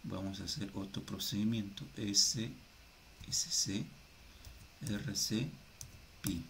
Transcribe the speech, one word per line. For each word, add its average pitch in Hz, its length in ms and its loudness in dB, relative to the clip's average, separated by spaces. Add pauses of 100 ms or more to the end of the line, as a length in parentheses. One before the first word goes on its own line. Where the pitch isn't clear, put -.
vamos 98 380 -2
a - 20 -4
hacer 98 300 -2
otro 98 280 -4
procedimiento, 104 840 2 (100)
S, 110 540 6 (800)
S - 220 2
C, - 340 2 (1000)
R 101 300 0
C, 120 340 2 (720)
pi. - 280 2